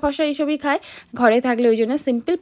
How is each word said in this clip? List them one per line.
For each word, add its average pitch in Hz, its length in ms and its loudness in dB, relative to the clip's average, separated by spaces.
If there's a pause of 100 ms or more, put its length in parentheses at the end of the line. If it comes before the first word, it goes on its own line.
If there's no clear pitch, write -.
ফষা 302 280 -2
এইসবই 294 340 -2
খায়, 294 160 0 (400)
ঘরে 233 260 6
থাকলে 240 260 0
ওই 226 80 2
জন্য 226 120 0 (140)
সিম্পল 247 360 -2